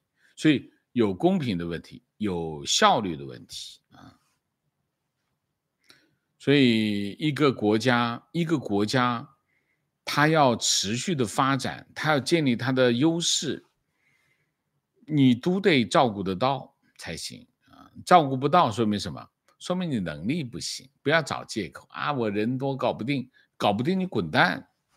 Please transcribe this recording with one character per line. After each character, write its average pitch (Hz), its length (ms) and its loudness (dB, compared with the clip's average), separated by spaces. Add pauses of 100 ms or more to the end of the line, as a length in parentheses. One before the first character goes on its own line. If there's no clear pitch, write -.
(340)
所 - 160 2
以 123 220 -2 (180)
有 107 240 0
公 180 240 0
平 120 180 -2
的 85 80 -6
问 85 160 -6
题， - 220 -20 (140)
有 82 500 -6
效 196 320 2
率 90 180 -4
的 69 80 -12
问 - 220 -16
题， - 340 -18 (120)
啊。 - 260 -20 (2250)
所 - 160 0
以 107 600 4
一 151 200 -4
个 135 200 2
国 107 260 2
家， 120 540 0
一 165 120 -2
个 160 140 -2
国 101 260 -2
家， 123 420 -2 (800)
它 147 240 2
要 147 280 4
持 104 400 -2
续 170 180 -4
的 127 100 -2
发 135 320 0
展， 101 380 -8
它 156 160 -4
要 147 100 2
建 165 240 0
立 123 120 2
它 123 160 -4
的 127 200 4
优 160 260 2
势， - 460 -4 (1400)
你 139 280 6
都 180 260 0
得 151 240 2
照 127 260 2
顾 98 120 -8
得 92 120 -4
到 127 420 -4 (220)
才 85 180 -12
行， - 300 -14 (220)
啊。 - 220 -20 (140)
照 170 240 8
顾 135 80 -2
不 139 120 -2
到 156 220 4
说 117 140 0
明 104 160 0
什 87 100 -8
么？ 62 160 -14 (320)
说 - 160 -6
明 180 160 -4
你 120 80 -2
能 82 300 -6
力 156 160 -4
不 95 160 -12
行， - 260 -12 (140)
不 - 80 -4
要 160 140 2
找 - 200 -6
借 92 280 -8
口， - 200 -20
啊 143 220 -6
，“我 117 160 -2
人 110 300 -2
多 139 180 -4
搞 117 160 -2
不 107 100 -6
定。” 135 280 -4 (260)
搞 107 160 2
不 107 100 -2
定 185 160 0
你 185 60 -2
滚 98 260 -4
蛋， 160 380 0 (280)